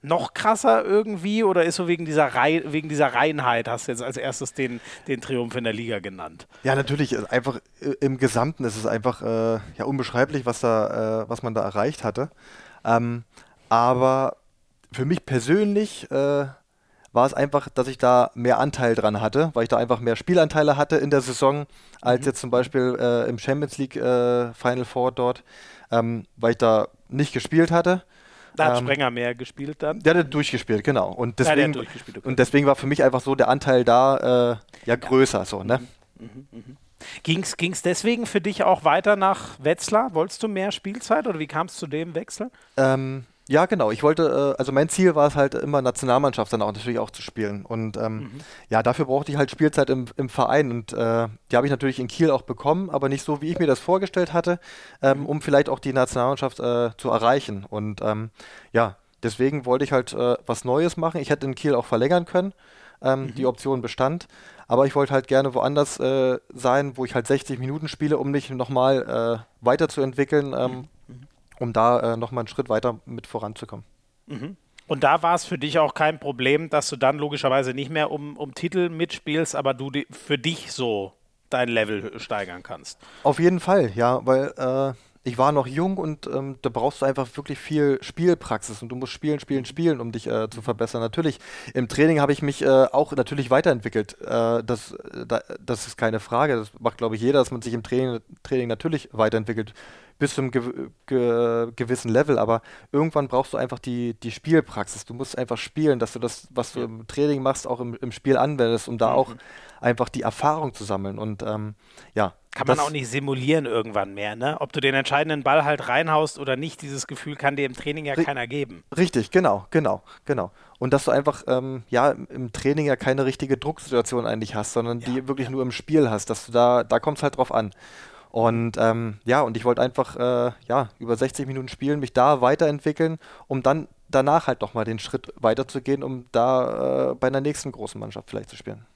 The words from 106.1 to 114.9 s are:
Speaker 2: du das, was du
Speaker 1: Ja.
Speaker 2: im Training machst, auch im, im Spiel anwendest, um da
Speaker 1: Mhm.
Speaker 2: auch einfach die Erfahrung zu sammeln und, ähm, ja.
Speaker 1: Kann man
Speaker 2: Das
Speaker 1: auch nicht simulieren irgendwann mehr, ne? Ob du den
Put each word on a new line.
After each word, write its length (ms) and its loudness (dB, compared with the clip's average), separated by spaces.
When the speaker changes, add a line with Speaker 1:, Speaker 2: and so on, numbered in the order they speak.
Speaker 2:
du 80 -10
das, 300 -6
was 220 -4
du 60 -8
Speaker 1:
Ja. 80 -4
Speaker 2:
im 220 -14
Training 340 0
machst, 240 0
auch 140 -4
im, 200 -6
im 120 -8
Spiel 260 2
anwendest, 500 2
um 80 -6
da 140 2
Speaker 1:
Mhm. 60 2
Speaker 2:
auch 180 2
einfach 280 0
die 140 -6
Erfahrung 500 0
zu 120 -12
sammeln 340 -6
und, 240 -8
ähm, 320 -6
ja. 200 0
Speaker 1:
Kann 160 -4
man 100 4
Speaker 2:
Das 80 0
Speaker 1:
auch 40 -4
nicht 160 -6
simulieren 600 0
irgendwann 480 -2
mehr, 200 -6
ne? 260 -4
Ob 120 -6
du 80 -4
den 140 2